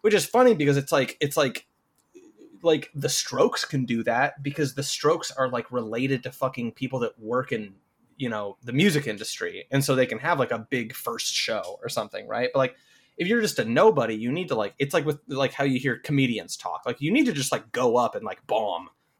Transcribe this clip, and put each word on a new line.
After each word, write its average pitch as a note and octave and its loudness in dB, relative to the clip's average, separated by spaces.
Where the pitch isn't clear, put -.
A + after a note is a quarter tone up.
Which G#3 4
is E3+ 4
funny B3 6
because C#3+ 4
it's C#3 -2
like, C3+ 2
it's D3 -2
like, C#3 0
like, D#3+ 2
the D3 -2
Strokes - 0
can C3+ -2
do A#2 0
that B2+ 0
because C#3+ -4
the C3 -6
Strokes D#3+ 0
are, C3 0
like, A#2+ -6
related B2 -2
to B2 -10
fucking B2 -4
people C3 -6
that A2+ -4
work A#2 -4
in, G#2 -6
you B2+ -4
know, G#2 -6
the B2 -10
music D3 4
industry. F#2 -8
And C#3 2
so C#3 2
they B2+ 4
can A2+ -4
have, D#3 0
like, B2 0
a A2 -6
big A#2 -4
first - -6
show G2 -4
or A#2+ -6
something, G#2 -6
right? A#2 -2
But, C3+ 2
like, C3 0
if F3 -2
you're A#3 4
just - -2
a A#2 2
nobody, B2+ 4
you A#2 -2
need E3+ -4
to, C#3+ -2
like, G#2 -2
it's C#3+ 0
like D3+ 2
with, D3 -2
like, C3+ 0
how C#3 -2
you C3 2
hear B2 -2
comedians B2 0
talk. E2+ -8
Like, B2 -4
you D3 -2
need C#4 4
to A#3 2
just, C#3 -2
like, A2+ -4
go A#2+ 2
up A#2+ 2
and, G#2 -8
like, F#2+ -12
bomb G#2 -2